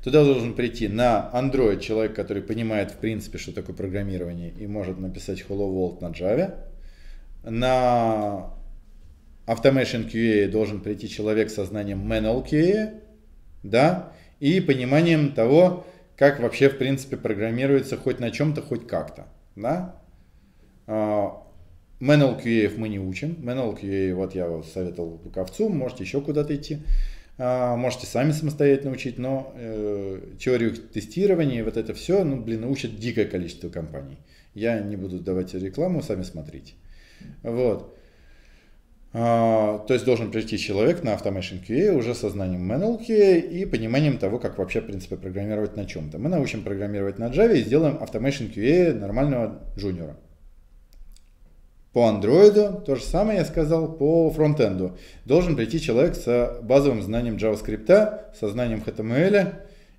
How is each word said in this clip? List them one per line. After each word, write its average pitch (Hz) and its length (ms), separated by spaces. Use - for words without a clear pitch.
Туда 147 220
должен 120 300
прийти 117 340
на 113 460
Android 127 480
человек, 110 340
который 98 260
понимает, 110 500
в - 40
принципе, 110 420
что 92 140
такое - 240
программирование 90 760
и 104 160
может 98 320
написать 92 500
Hello 101 220
World 90 320
на 87 120
Java. 110 420
На 117 1080
Automation 123 600
Q 110 360
A - 20
должен 104 340
прийти 107 280
человек 107 400
со 101 160
знанием 101 440
Manual 113 380
Q 160 260
A, 214 200
да, 147 500
и 175 220
пониманием 147 720
того, 165 520
как 139 240
вообще, 120 300
в 135 80
принципе, 135 400
программируется 123 800
хоть 123 220
на 120 100
чем-то, 151 320
хоть 120 260
как-то, - 400
да. 175 440
А, 107 580
Manual 135 420
Q 113 260
A 95 100
мы 110 100
не 104 120
учим. 95 420
Manual 120 360
Q 98 340
A, 92 40
вот 92 200
я 90 120
вот 80 200
советовал 85 580
Луковцу, 95 440
можете 127 340
еще 135 180
куда-то 147 340
идти. 147 220
А, 123 360
можете 123 300
сами 139 260
самостоятельно 143 600
учить, 127 260
но, 131 400
э, 104 640
теорию 117 380
тестирования 160 840
и 113 40
вот 110 140
это 110 180
все, 190 280
ну, 135 160
блин, 113 260
учат 127 300
дикое 113 300
количество 87 440
компаний. 73 500
Я 113 260
не 101 160
буду 92 240
давать 92 360
рекламу, 131 480
сами 98 180
смотрите. 78 520
Вот. 117 560
А, 113 640
то 117 140
есть 123 120
должен 113 260
прийти 110 260
человек 117 460
на 123 60
Automation 98 560
Q 156 240
A 190 40
уже 120 220
со 113 140
знанием 92 420
Manual 208 260
Q 226 160
A 202 260
и 175 260
пониманием 127 520
того, 107 220
как - 180
вообще, 95 220
в 107 60
принципе, 95 320
программировать 101 580
на 104 100
чем-то. 78 320
Мы 120 120
научим 127 340
программировать 101 560
на 110 60
Java 175 320
и 120 40
сделаем 139 340
Automation 117 580
Q 98 80
A 160 320
нормального 117 680
джуниора. 85 380
По 120 160
андроиду 185 800
то 139 100
же 117 80
самое 208 360
я 165 40
сказал, 160 540
по 160 320
фронтенду. 139 680
Должен 165 320
прийти 131 240
человек 131 340
с 120 480
базовым 127 380
знанием 113 340
JavaScript, 110 1040
со 110 80
знанием 113 320
H 120 140
T 110 100
M 110 80
L 185 440